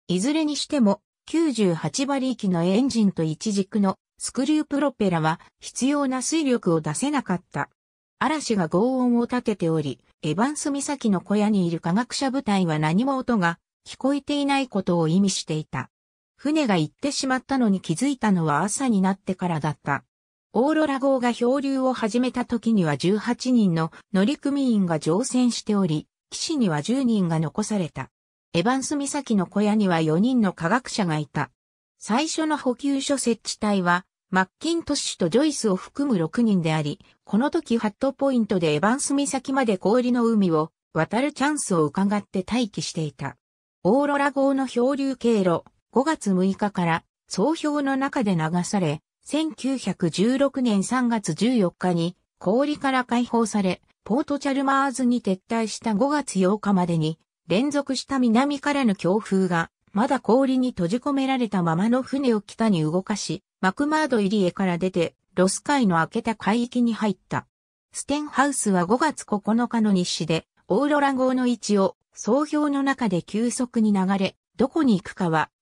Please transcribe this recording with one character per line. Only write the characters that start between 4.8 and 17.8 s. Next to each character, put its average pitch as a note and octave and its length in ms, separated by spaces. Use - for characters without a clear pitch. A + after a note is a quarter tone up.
ロ C#4+ 120
ペ G3+ 160
ラ E3 140
は D#3+ 180
必 - 260
要 C#4+ 220
な B3+ 100
推 D#4 260
力 A3+ 300
を D#3+ 80
出 D3+ 120
せ C4+ 160
な C#4 120
か F#3 140
っ - 60
た。 - 180
嵐 C#4 360
が F3 140
轟 A#3+ 300
音 B3 180
を A#3 60
立 A#3+ 200
て G#3+ 140
て E3 140
お D#3+ 100
り、 C#3 180
エ D#3 140
バ A3 140
ン D4+ 100
ス D4+ 120
岬 C#4 380
の F3+ 140
小 G3+ 140
屋 G#3 120
に G3 180
い E3+ 40
る E3 100
科 E3+ 140
学 A#3+ 180
者 C4+ 180
部 C4+ 120
隊 G3 240
は D#3 120
何 E3 280
も C4+ 100
音 B3 220
が E3+ 200
聞 - 80
こ C4+ 160
え C#4+ 80
て D4 140
い C#4+ 100
な C#4 140
い C4+ 100
こ F#3+ 140
と F3 160
を D#3+ 100
意 F3 120
味 G3 100
し - 140
て D#3+ 100
い D#3 100
た。 - 240
船 D4+ 300
が G3+ 100
行 D3+ 140
っ - 40
て C#4+ 180
し - 140
ま C4 100
っ B3+ 60
た C4+ 140
の A#3+ 140
に F#3+ 100